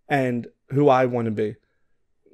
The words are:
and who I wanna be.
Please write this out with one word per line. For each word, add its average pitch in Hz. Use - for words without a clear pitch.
and 127
who 143
I 127
wanna 120
be. 107